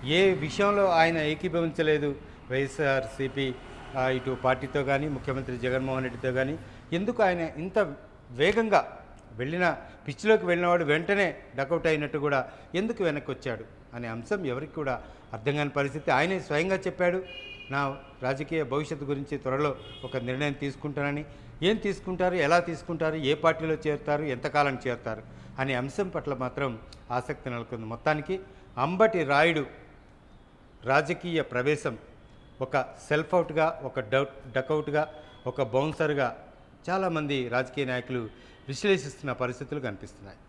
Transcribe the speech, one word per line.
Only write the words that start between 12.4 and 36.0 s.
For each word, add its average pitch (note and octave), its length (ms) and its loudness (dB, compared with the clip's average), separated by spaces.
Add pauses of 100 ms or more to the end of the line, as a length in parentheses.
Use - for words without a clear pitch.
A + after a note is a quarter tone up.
ఎందుకు G#3 280 0
వెనక్కి D3 280 0
వచ్చాడు A2+ 340 -6 (280)
అనే A#2+ 140 -8
అంశం A#2 380 -4
ఎవరికి C#3 280 -4
కూడా C3+ 280 -2 (320)
అర్థం A2+ 220 -2
కాని D3 140 0
పరిస్థితి. C#3+ 420 0
ఆయనే E3+ 280 4
స్వయంగా E3 360 0
చెప్పాడు, F3+ 480 0 (480)
"నా C#3 260 -2 (240)
రాజకీయ D3 420 0
భవిష్యత్తు C#3+ 420 -2
గురించి C#3 320 -4
త్వరలో C3+ 380 0 (280)
ఒక C3 140 -6
నిర్ణయం C3 360 -2
తీసుకుంటానని." C#3+ 720 -4 (380)
ఏం G#3 120 4
తీసుకుంటారు, F#3 600 0
ఎలా E3 240 6
తీసుకుంటారు, D#3+ 560 -2
ఏ D3 180 2
పార్టీలో D#3+ 400 2
చేరుతారు, D3+ 500 0
ఎంతకాలం C#3 640 2
చేరుతారు A#2 360 -4 (360)
అనే C3+ 140 0
అంశం C#3 360 -2
పట్ల D3 240 -4
మాత్రం B2+ 460 -4 (320)
ఆసక్తి B2+ 380 -4
నెలకొంది. A#2 360 -6
మొత్తానికి D3+ 540 -2 (380)
అంబటి F3+ 460 4
రాయుడు D3 420 4 (1200)
రాజకీయ D#3 560 2
ప్రవేశం C3 560 0 (640)
ఒక C3 200 0
సెల్ఫ్ - 520 -2
అవుట్‌గా, E3 500 2
ఒక C3 160 -4
డౌట్, B2+ 580 -2
డకౌట్‌గా, D3+ 560 0 (340)
ఒక C3 140 -4
బౌన్సర్‌గా C#3 760 0 (520)